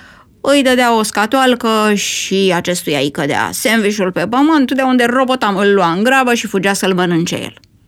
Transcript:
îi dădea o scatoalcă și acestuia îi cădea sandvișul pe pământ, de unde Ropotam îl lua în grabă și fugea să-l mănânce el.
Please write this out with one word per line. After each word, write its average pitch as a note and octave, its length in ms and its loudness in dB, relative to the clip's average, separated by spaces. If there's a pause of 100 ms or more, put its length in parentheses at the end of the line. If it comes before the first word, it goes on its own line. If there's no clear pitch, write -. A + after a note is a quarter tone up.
(460)
îi C#4+ 160 4
dădea B3 360 2
o G#3+ 40 0
scatoalcă A3 920 0
și F#3+ 600 -2
acestuia F3 440 -4
îi C#3 120 -2
cădea C3 420 -2
sandvișul G#3 600 -2
pe F3 160 -4
pământ, C#4 440 2
de C4+ 100 0
unde B3+ 220 2
Ropotam B3 520 0
îl G3+ 180 2
lua F3 180 2
în F#3 100 -2
grabă B3+ 320 2
și A#3 120 -4
fugea G3 260 -2
să-l F#3+ 220 -2
mănânce F3 400 0
el. - 200 -10 (340)